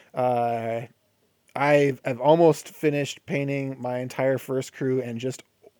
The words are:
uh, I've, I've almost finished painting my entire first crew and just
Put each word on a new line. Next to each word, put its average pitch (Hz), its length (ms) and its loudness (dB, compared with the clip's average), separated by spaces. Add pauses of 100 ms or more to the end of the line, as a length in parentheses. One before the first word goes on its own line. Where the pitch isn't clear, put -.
(140)
uh, 117 680 0 (720)
I've, 143 500 4
I've 120 160 -4
almost 156 480 4
finished 143 580 -4
painting 139 540 -4
my 123 180 -6
entire 131 400 -2
first 131 340 -6
crew 131 300 -2
and 120 180 -8
just 131 220 -8 (380)